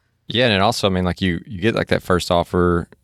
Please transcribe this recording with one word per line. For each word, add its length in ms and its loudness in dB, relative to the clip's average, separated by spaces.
Yeah, 180 0
and 100 2
it 60 2
also, 260 2
I 20 2
mean, 140 0
like, 180 -2
you, 240 -2
you 160 -10
get, 140 0
like, 140 -2
that 120 0
first 300 -2
offer 560 0